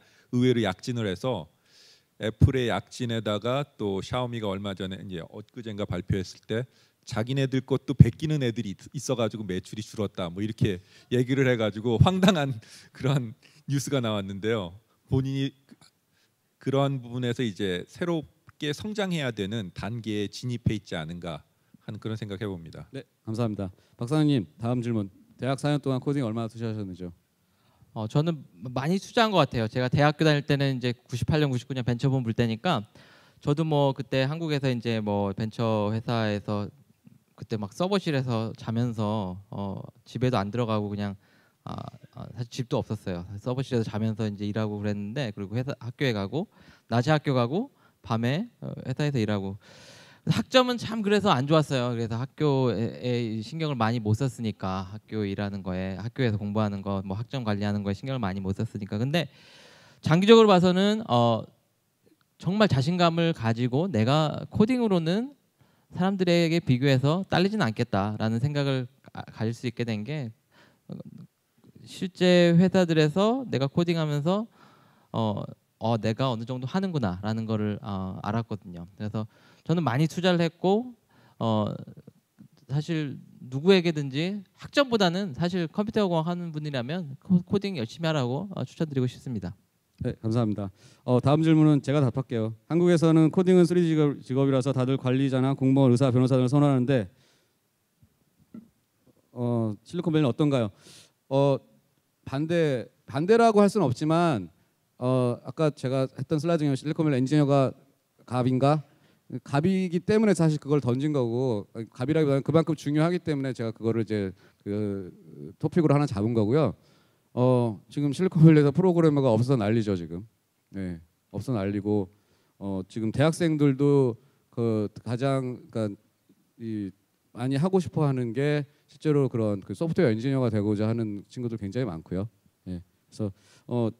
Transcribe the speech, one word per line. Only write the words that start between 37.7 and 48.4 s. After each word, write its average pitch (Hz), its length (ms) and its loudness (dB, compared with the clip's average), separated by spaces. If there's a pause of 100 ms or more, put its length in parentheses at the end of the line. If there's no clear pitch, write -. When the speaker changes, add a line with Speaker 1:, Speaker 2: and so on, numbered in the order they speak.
Speaker 3:
서버실에서 131 840 -2
자면서, 107 920 -4
어, 101 320 -8 (240)
집에도 123 320 -2
안 101 140 -2
들어가고 110 360 -2
그냥, 101 280 -6 (500)
아, 50 80 -12 (400)
아, - 200 -16
사실 117 180 -10
집도 127 260 -4
없었어요. 95 480 -6 (140)
서버실에서 127 440 -2
자면서 107 440 -4
이제 104 180 -6
일하고 104 340 -4
그랬는데, 104 560 -6
그리고 101 200 -8
회사, 131 240 -4
학교에 120 340 -4
가고, 104 340 -4 (420)
낮에 120 200 2
학교 147 240 2
가고, 131 380 -2 (320)
밤에, 127 460 -2 (120)